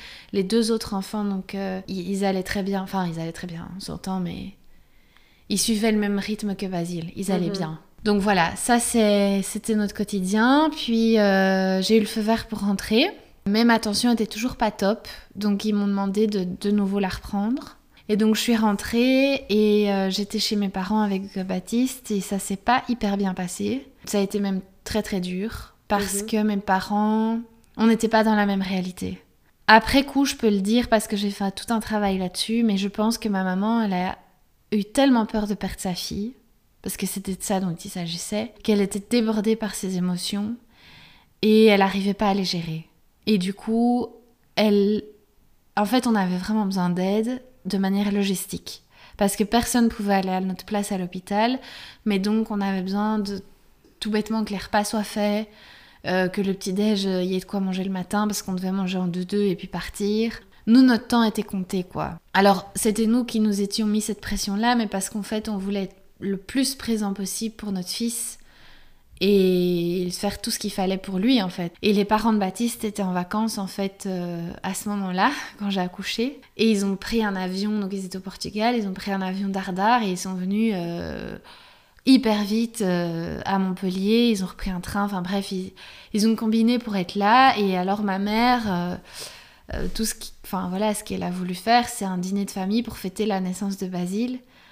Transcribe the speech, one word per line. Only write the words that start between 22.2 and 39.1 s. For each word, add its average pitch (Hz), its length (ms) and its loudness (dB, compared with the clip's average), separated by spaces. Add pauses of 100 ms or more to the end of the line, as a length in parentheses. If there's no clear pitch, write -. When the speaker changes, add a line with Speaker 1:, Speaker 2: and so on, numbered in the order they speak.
Speaker 1:
ça 196 180 -4
s'est 196 180 -4
pas 233 320 0
hyper 214 280 0
bien 196 180 0
passé. 202 520 -6 (180)
Ça - 140 -2
a - 20 2
été 196 200 -2
même 196 200 -2 (240)
très, - 180 -4
très 202 180 -4
dur 185 540 -8 (140)
parce 202 340 0
Speaker 2:
Mhm. 214 40 -6
Speaker 1:
que 214 160 0
mes 214 140 2
parents, 214 840 0 (380)
on 220 100 2
n'était 226 220 4
pas 220 160 6
dans 220 100 4
la 208 120 4
même 196 160 0
réalité. 185 600 -4 (460)
Après 226 360 8
coup, 277 200 2
je 269 100 -2
peux 226 160 2
le 202 100 2
dire 226 280 2
parce 214 180 2
que 214 100 -4
j'ai 202 140 -2
fait 196 220 -2
tout - 200 -8
un 226 80 0
travail 208 380 0
là-dessus, 190 460 -2
mais 208 120 4
je 196 120 0
pense 214 300 0
que - 100 -4
ma 190 160 0
maman, 202 380 0
elle 208 120 0
a 180 240 -2 (540)
eu 208 120 0
tellement 247 400 4
peur 214 220 -2
de 208 80 -2
perdre 190 240 -6
sa 180 160 -4
fille, 196 400 -8 (480)
parce - 140 -8
que 196 100 -4
c'était 190 300 -6
de - 60 -12
ça 190 180 0
dont 185 140 -2
il - 160 -14
s'agissait, 180 600 -6 (120)
qu'elle 208 160 4
était 196 280 -2
débordée 220 460 2